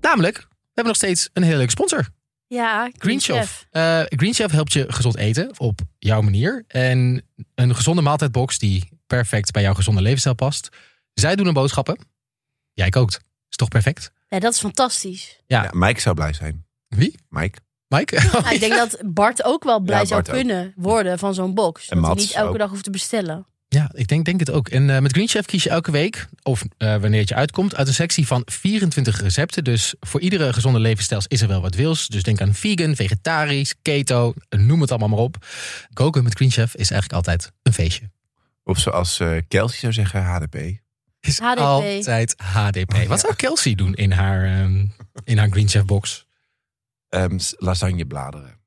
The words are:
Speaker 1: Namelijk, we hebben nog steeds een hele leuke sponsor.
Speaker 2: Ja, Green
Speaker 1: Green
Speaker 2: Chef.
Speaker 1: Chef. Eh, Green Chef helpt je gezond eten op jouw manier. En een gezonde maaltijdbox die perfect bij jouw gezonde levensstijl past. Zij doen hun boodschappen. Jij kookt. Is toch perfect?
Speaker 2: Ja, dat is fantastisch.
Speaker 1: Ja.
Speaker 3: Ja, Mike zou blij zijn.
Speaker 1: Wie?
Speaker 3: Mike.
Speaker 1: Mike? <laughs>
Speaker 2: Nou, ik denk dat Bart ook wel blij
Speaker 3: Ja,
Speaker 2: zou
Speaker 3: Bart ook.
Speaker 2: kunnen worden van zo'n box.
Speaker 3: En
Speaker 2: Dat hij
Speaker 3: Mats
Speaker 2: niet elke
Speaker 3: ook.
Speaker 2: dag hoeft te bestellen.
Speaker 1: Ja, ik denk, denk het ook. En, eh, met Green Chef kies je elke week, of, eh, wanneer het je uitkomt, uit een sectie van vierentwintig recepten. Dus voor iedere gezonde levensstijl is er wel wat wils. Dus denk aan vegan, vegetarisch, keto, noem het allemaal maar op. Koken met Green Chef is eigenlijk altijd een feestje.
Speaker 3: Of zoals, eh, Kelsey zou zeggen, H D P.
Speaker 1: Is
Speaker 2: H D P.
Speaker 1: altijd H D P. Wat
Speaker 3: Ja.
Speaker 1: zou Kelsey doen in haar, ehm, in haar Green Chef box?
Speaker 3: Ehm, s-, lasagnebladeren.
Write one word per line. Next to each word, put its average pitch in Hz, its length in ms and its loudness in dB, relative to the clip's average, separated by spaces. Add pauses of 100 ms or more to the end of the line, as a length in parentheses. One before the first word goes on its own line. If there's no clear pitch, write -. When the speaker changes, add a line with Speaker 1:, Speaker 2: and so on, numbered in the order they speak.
(180)
Speaker 1:
Namelijk, 190 320 0
we - 60 -20 (180)
hebben 233 120 -2
nog 226 100 0
steeds 185 380 -2
een 185 100 2
hele 160 140 4
leuke 123 140 2
sponsor. 311 360 -2 (400)
Speaker 2:
Ja, 226 340 -2
Green 247 160 -6
Speaker 1:
Green 240 220 0
Speaker 2:
Chef. - 180 -2
Speaker 1:
Chef. - 340 -6
Eh, 165 300 2 (160)
Green 185 160 2
Chef 214 180 0
helpt 151 220 2
je 135 140 0
gezond - 300 0
eten 135 420 -2
op 117 200 -2 (200)
jouw 107 220 2
manier. 120 460 0
En 127 560 2 (320)
een 123 200 4
gezonde 170 260 2
maaltijdbox 139 580 0
die 95 300 0 (180)
perfect 113 440 0
bij 107 100 0
jouw 98 120 4
gezonde 95 280 2
levensstijl 127 340 2
past. - 340 -4 (440)
Zij 160 220 2
doen 202 100 2
hun 175 80 4
boodschappen. 143 440 0 (760)
Jij 92 160 0
kookt. 107 300 2 (300)
Is - 60 -16
toch 120 120 0
perfect? - 440 0 (160)
Speaker 2:
Ja, 190 120 -2
dat 226 140 0
is - 60 0
fantastisch. 202 880 -4
Speaker 1:
Ja. 120 160 2
Speaker 3:
Ja, - 100 -6
Mike 92 260 2
zou 92 160 2
blij 78 180 -2
zijn. 78 320 -8 (220)
Speaker 1:
Wie? 156 280 0 (140)
Speaker 3:
Mike. - 300 -6 (280)
Speaker 1:
Mike? - 340 0
<laughs> 107 100 4
Speaker 2:
Nou, 233 220 2
ik 240 60 2
denk 220 140 0
dat 233 320 0
Bart 202 380 0
ook 294 200 0
wel 233 160 2
blij 190 200 0
Speaker 3:
Ja, 202 60 2
Speaker 2:
zou - 160 0
Speaker 3:
Bart - 140 -4
ook. 254 80 0
Speaker 2:
kunnen 190 320 -4
worden 185 440 0
van 196 140 -2
zo'n 185 200 -2
box. 190 340 -2
Speaker 3:
En - 80 -4
Speaker 2:
Dat 165 100 2
hij 160 100 2
Speaker 3:
Mats 202 120 -2
Speaker 2:
niet - 80 -8
elke - 140 0
Speaker 3:
ook. 92 80 -2
Speaker 2:
dag 208 120 -2
hoeft 196 140 -10
te 208 80 -8
bestellen. 190 540 -6 (240)
Speaker 1:
Ja, 143 240 2
ik 120 140 -2
denk, 151 180 2
denk 180 140 0
het 156 120 -2
ook. 139 180 0
En, 135 200 2
eh, 135 120 2
met 135 100 2
Green 185 160 2
Chef - 180 0
kies - 180 -2
je - 60 0
elke 165 220 -2
week, 156 360 -2 (160)
of, 127 200 -2 (140)
eh, 110 200 0
wanneer 107 220 2
het 98 100 0
je - 60 -4
uitkomt, 151 400 0
uit 135 120 0
een 135 60 2
sectie 165 340 0
van 123 180 0
vierentwintig 165 760 0
recepten. 139 420 -2
Dus 117 360 0
voor - 220 -6
iedere 170 320 0
gezonde 117 260 2
levensstijl 110 480 0
is 117 140 0
er 110 60 2
wel 98 140 0
wat 90 140 -2
wils. 151 320 0
Dus 101 160 -4
denk 104 180 0
aan 101 120 2
vegan, 170 420 0
vegetarisch, 143 840 -2
keto, 127 520 0 (160)
noem 120 320 4
het 139 80 2
allemaal 110 200 0
maar 107 100 2
op. 127 260 -2 (480)
Koken 143 300 2
met 120 100 2
Green 131 180 2
Chef 117 240 0
is 101 160 -2
eigenlijk 98 220 -2
altijd 87 380 -2 (120)
een 123 100 4
feestje. 95 360 -2 (540)
Speaker 3:
Of 92 160 -2
zoals, - 400 0
eh, 82 180 0 (100)
Kelsey 110 320 0
zou 117 140 -2
zeggen, 101 300 0
H 90 140 0
D 76 120 -6
P. - 60 -14 (640)
Speaker 1:
Is - 200 -2
Speaker 2:
H 240 120 -2
D 254 40 0
P. 240 40 -4
Speaker 1:
altijd 143 800 0
H 98 320 -2
D 92 160 -2
P. - 80 -6
Wat 107 140 2
Speaker 3:
Ja. 104 100 0
Speaker 1:
zou - 180 0
Kelsey 262 400 0
doen 92 180 0
in 101 180 0
haar, 95 340 2
ehm, 95 400 2 (380)
in 117 140 0
haar 107 120 4
Green 101 200 2
Chef 101 160 4
box? 98 400 -2 (840)
Speaker 3:
Ehm, 92 280 0
s-, - 200 -6
lasagnebladeren. 73 1080 -4